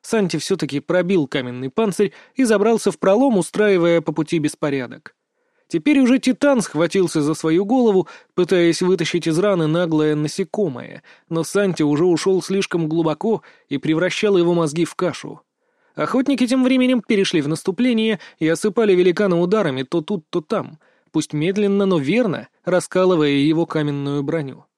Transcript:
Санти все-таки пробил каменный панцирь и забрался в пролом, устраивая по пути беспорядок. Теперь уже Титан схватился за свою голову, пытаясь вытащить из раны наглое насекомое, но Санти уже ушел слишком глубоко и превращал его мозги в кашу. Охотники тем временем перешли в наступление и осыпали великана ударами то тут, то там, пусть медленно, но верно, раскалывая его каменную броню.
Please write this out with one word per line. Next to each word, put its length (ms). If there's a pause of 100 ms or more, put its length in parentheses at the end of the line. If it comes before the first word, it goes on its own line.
Санти 360
все-таки 420
пробил 480
каменный 420
панцирь 440 (220)
и 100
забрался 460
в 80
пролом, 380
устраивая 640
по 140
пути 260
беспорядок. 760 (540)
Теперь 320
уже 180
Титан 440
схватился 600
за 120
свою 320
голову, 420 (280)
пытаясь 460
вытащить 460
из 100
раны 300
наглое 480
насекомое, 880 (260)
но 140
Санти 400
уже 220
ушел 360
слишком 460
глубоко 560 (240)
и 100
превращал 600
его 160
мозги 320
в 100
кашу. 460 (540)
Охотники 520
тем 160
временем 380
перешли 400
в 60
наступление 720 (200)
и 80
осыпали 460
великана 480
ударами 420
то 180
тут, 280
то 120
там, 380 (320)
пусть 220
медленно, 520
но 120
верно, 500 (160)
раскалывая 680
его 340
каменную 580
броню. 420 (120)